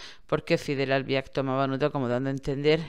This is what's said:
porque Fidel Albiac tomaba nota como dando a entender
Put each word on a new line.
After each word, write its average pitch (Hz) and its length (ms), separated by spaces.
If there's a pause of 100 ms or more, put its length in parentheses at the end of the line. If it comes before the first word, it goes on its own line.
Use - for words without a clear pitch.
(280)
porque 160 300
Fidel 135 340
Albiac 135 400
tomaba 135 360
nota 135 220
como 139 180
dando 123 220
a - 20
entender 143 580